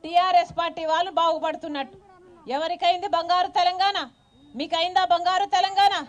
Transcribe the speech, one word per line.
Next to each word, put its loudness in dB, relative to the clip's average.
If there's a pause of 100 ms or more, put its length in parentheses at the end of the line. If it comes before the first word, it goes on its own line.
టీఆర్ఎస్ 2
పార్టీ -4
వాళ్ళు 0
బాగుపడుతున్నట్టు. -4 (520)
ఎవరికైంది 0
బంగారు 0
తెలంగాణ? 0 (480)
మీకైందా 0
బంగారు 2
తెలంగాణ? 2